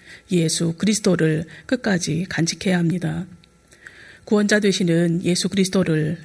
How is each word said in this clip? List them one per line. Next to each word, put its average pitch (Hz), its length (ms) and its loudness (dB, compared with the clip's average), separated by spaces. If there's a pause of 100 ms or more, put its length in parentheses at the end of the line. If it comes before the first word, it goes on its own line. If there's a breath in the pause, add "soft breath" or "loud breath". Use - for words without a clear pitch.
(300 loud breath)
예수 165 480 0
그리스도를 170 680 0 (220 loud breath)
끝까지 185 600 -2
간직해야 165 500 -2
합니다. 165 480 -2 (960 loud breath)
구원자 208 360 2
되시는 175 640 2
예수 180 240 0
그리스도를 170 760 0